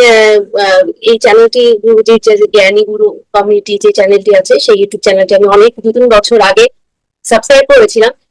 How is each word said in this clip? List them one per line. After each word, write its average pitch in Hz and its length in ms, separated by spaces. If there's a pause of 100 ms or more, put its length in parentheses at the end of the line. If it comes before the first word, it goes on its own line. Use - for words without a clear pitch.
আহ, 214 540
আহ, 190 300 (100)
এই 226 180
চ্যানেলটি 240 600
গুরুজির 220 440
যে 214 140
জ্ঞানী 208 480
গুরু 214 360 (120)
কমিউনিটি 208 500
যে 208 100
চ্যানেলটি 202 440
আছে, 190 240
সেই 226 140
YouTube 202 260
চ্যানেলটি 190 340
আমি 202 100
অনেক 202 380
দু 220 100
তিন 247 160
বছর 214 320
আগে 196 260 (580)
সাবস্ক্রাইব 269 500
করেছিলাম, 226 360 (200)